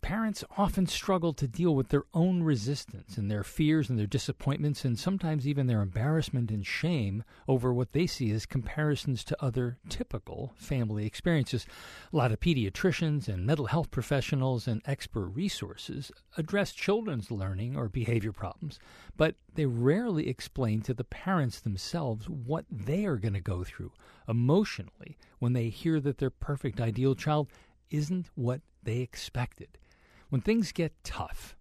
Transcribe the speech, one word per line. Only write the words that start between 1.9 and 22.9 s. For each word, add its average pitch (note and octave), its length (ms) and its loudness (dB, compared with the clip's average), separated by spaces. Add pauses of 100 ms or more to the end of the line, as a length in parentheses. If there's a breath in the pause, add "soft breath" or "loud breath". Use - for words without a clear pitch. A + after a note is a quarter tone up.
own F3 300 4
resistance C3 720 -2
and G#2 140 0
their G#2 120 0
fears D#3 460 2
and B2 80 2
their G#2 80 2
disappointments C#3 800 -2
and A#2+ 140 2
sometimes D#3+ 480 0
even C#3 180 2
their A#2 160 4
embarrassment A#2+ 680 0
and G#2 160 -2
shame A#2 560 0 (240 loud breath)
over B2+ 260 2
what A#2+ 180 0
they E3 140 2
see B2 240 0
as G#2+ 160 0
comparisons C#3+ 760 -2
to - 200 -4
other B2 360 0 (100)
typical - 680 -6
family G#2+ 500 -2
experiences. E3 580 0 (480 loud breath)
A - 20 0
lot B2+ 160 4
of G#2+ 80 0
pediatricians D3+ 880 2
and F#2+ 200 -2
mental D3 180 2
health D3 240 0
professionals C3 800 0
and A2 180 0
expert A#2+ 440 -4
resources - 800 -6 (260)
address F#3 340 0
children's F#3+ 600 0
learning G2 440 -2
or B2 140 -2
behavior A2+ 420 0
problems, G#2+ 460 -8 (400 loud breath)
but D#3 160 4 (220)
they D#3 100 2
rarely D3+ 640 2
explain A2+ 520 0
to B2+ 120 -2
the A#2 100 -4
parents D#3+ 580 0
themselves A2+ 680 -2
what D3 400 -4
they C#3 380 -2